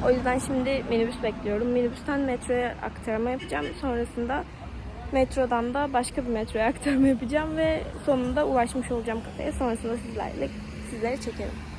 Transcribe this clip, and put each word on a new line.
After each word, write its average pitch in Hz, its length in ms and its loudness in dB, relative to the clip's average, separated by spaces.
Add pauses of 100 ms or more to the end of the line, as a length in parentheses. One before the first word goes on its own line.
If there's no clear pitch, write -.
O 247 60 8
yüzden 254 280 4
şimdi 262 500 0
minibüs 233 340 2
bekliyorum. 208 440 0
Minibüsten 247 520 0
metroya 247 640 0
aktarma 226 480 -2
yapacağım. 269 360 -4 (160)
Sonrasında 240 640 -2 (680)
metrodan 247 640 2
da 285 200 0
başka 247 320 0
bir 247 40 -4
metroya 220 360 0
<laughs> 240 40 6
aktarma 269 380 4
yapacağım 285 500 2
ve 320 260 2 (220)
sonunda 262 420 2
ulaşmış 254 440 2
olacağım 226 340 -2
kafeye. - 260 -4
Sonrasında 233 460 0
sizlerle, 220 520 -4 (400)
sizlere 233 280 -2
çekerim. - 600 -6